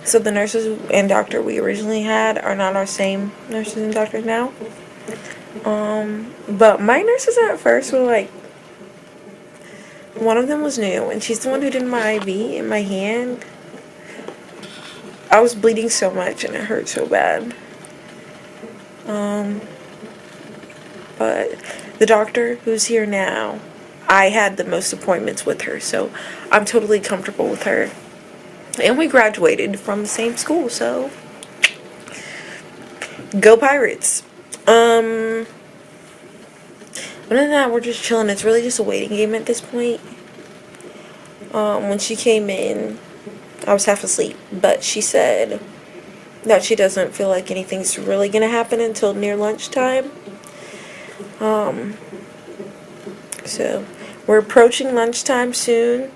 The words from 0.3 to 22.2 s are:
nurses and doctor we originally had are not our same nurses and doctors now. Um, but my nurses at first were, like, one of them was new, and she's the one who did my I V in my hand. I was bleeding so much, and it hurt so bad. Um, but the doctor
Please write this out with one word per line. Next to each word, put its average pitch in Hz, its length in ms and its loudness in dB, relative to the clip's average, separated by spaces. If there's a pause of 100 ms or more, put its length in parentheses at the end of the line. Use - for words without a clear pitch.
nurses 214 500 -2 (100)
and 196 180 4
doctor 214 340 2
we 220 160 -2
originally 214 440 -2
had 220 360 2
are 202 160 -2
not 196 220 0
our 196 100 0
same 196 460 -2 (180)
nurses 220 320 -6
and 214 100 -2
doctors 220 320 -2
now. 233 280 -2 (1120)
Um, 214 680 -4 (160)
but 208 320 6
my 247 220 4
nurses 466 360 2
at 415 200 2
first 240 340 2
were, 262 120 4
like, 220 260 2 (1800)
one 220 240 2
of 254 80 2
them 302 160 0
was 277 160 -2
new, 190 320 0
and 214 120 -4
she's 226 180 -4
the 262 100 -2
one 269 100 0
who 277 100 0
did 254 140 -2
my 233 280 0
I 214 80 0
V 202 360 -4
in 226 120 -4
my 214 140 0
hand. 220 640 -4 (1800)
I 208 120 8
was 240 160 4
bleeding 220 320 2
so 202 220 0
much, 185 340 -4
and - 100 -6
it 202 100 -6
hurt 214 240 -4
so - 180 -2
bad. 87 460 2 (1600)
Um, 208 520 -4 (1600)
but - 380 -2 (420)
the 220 80 6
doctor 226 580 2